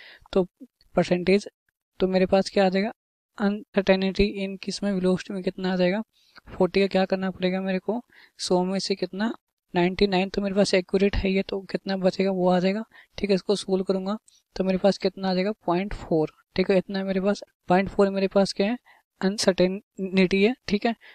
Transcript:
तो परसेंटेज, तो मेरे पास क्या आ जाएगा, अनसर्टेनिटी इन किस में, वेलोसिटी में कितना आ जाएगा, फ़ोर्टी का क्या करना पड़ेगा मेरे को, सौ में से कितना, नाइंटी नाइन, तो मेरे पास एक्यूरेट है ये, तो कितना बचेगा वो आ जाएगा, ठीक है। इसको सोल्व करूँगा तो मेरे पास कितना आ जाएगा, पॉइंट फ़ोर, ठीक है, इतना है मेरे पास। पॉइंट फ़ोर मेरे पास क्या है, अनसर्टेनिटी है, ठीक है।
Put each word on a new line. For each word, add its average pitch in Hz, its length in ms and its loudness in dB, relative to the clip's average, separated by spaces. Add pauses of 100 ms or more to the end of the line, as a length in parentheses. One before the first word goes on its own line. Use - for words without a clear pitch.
(340)
तो 185 100 4 (520)
परसेंटेज, 180 520 2 (520)
तो 185 80 2
मेरे 185 180 4
पास 190 240 2
क्या 196 160 4
आ 185 40 4
जाएगा, 196 220 0 (460)
अनसर्टेनिटी 196 880 0 (200)
इन 196 200 -6
किस - 200 -8
में, 202 80 -2
वेलोसिटी 185 420 0
में 190 100 -6
कितना 185 300 -4
आ - 20 -2
जाएगा, 180 260 0 (460)
फ़ोर्टी 185 340 0
का 196 60 2
क्या 190 180 2
करना 190 260 -2
पड़ेगा 185 300 -2
मेरे 190 180 -2
को, 226 220 -4 (380)
सौ 180 240 0
में 190 160 -2
से 190 160 -4
कितना, 190 380 -4 (400)
नाइंटी 180 340 2
नाइन, 190 220 0
तो 202 120 -4
मेरे 196 140 -4
पास 196 180 2
एक्यूरेट 196 420 2
है 190 160 0
ये, 190 120 0
तो 196 160 -6 (100)
कितना 196 280 -6
बचेगा 190 340 0
वो 185 180 2
आ 180 100 4
जाएगा, 196 240 0 (340)
ठीक 202 120 -4
है। 196 60 4
इसको 196 220 0
सोल्व 190 260 -2
करूँगा 190 340 -2 (380)
तो 185 80 -4
मेरे 190 140 0
पास 190 200 2
कितना 190 320 -4
आ 185 40 0
जाएगा, 185 180 0 (140)
पॉइंट 190 300 -2
फ़ोर, 156 360 -2 (240)
ठीक 185 160 0
है, 190 60 4
इतना 190 220 -2
है 190 60 -6
मेरे 190 160 -2
पास। 208 220 -2 (260)
पॉइंट 185 200 2
फ़ोर 196 200 2
मेरे 196 200 -2
पास 196 240 2
क्या 196 140 -2
है, 247 100 -2 (440)
अनसर्टेनिटी 190 1200 0
है, 240 100 2 (140)
ठीक 208 180 -2
है। 233 80 2 (220)